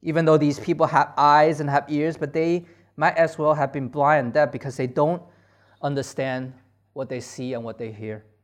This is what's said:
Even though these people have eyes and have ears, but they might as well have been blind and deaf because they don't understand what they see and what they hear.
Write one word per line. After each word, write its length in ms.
Even 220
though 120
these 220
people 280
have 300
eyes 420
and 100
have 200
ears, 280
but 160
they 320
might 220
as 200
well 160
have 200
been 140
blind 380
and 80
deaf 180
because 260
they 100
don't 340
understand 720
what 160
they 100
see 340
and 100
what 140
they 140
hear. 320